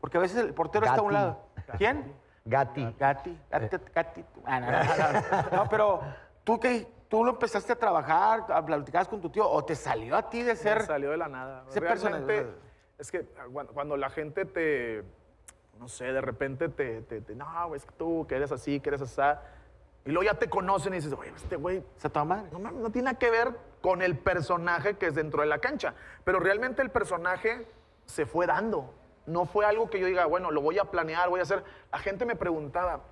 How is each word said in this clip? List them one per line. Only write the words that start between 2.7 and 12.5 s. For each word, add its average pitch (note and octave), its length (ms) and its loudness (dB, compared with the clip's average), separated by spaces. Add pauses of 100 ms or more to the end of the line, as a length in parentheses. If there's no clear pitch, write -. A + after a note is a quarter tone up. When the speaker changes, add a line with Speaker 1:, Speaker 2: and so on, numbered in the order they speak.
Speaker 1:
Gatti, C#3 400 0 (140)
Gatti, C#3+ 240 -2
Speaker 2:
Eh. F3+ 40 -4 (140)
Speaker 1:
Gatti. E3 320 -4 (200)
Ah, C3 160 -2
no, B2 100 -2
no, C#3+ 120 2
no, D#3+ 680 2
no. F3+ 120 2
No, G#3 60 0
pero G#3 300 4 (460)
tú A3 140 4
que, A#3+ 280 2 (220)
tú A3 140 4
lo B3 80 4
empezaste A#3 420 0
a - 20 4
trabajar, G3 720 4
a, D#3+ 180 2
platicabas D#3+ 440 0
con G#3+ 100 -6
tu E3+ 100 -6
tío, F3+ 200 2
¿o D3 160 4
te D3+ 100 -2
salió A#2+ 400 -2
a G#3+ 140 0
ti A#3 140 -4
de A#3 120 2
ser G#3+ 240 2
Speaker 3:
Me G#3+ 60 0
salió C#3+ 260 -2
de D#3+ 60 -2
la E3 100 -4
nada. C3 420 -12
Speaker 1:
ese C3+ 120 -2
Speaker 3:
Realmente, G3 280 0 (100)
Speaker 1:
personaje? C#3 260 0 (520)